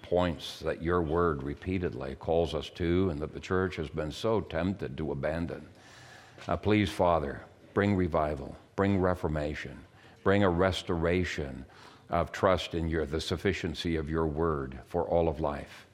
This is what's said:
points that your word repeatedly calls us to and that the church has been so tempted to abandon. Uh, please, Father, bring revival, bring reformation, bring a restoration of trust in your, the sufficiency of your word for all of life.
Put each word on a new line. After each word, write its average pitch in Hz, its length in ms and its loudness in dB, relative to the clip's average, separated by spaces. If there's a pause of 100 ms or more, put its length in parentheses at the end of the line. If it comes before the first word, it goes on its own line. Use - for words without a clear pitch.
points 87 580 -2
that 80 220 -4
your 87 180 2
word 78 440 2
repeatedly 71 720 -4
calls 82 380 0
us 71 160 -6
to 90 400 2
and 73 100 -4
that 78 120 -6
the 71 60 -12
church 92 380 -2
has 78 120 -6
been 78 220 -6
so 110 300 -2
tempted 80 560 -4
to 73 160 -4
abandon. 73 520 -4 (840)
Uh, 82 80 0
please, 101 340 2
Father, 80 540 2 (280)
bring 101 220 4
revival, 78 600 0 (180)
bring 98 260 4
reformation, 76 800 -2 (460)
bring 101 180 6
a 95 80 6
restoration 85 1120 0 (460)
of 82 220 0
trust 92 420 2
in 82 140 0
your, 78 180 0
the 78 140 -4
sufficiency 85 760 -2
of 76 160 -2
your 80 160 2
word 73 500 -2 (120)
for 87 160 -2
all 82 240 2
of 73 100 -2
life. 71 560 -6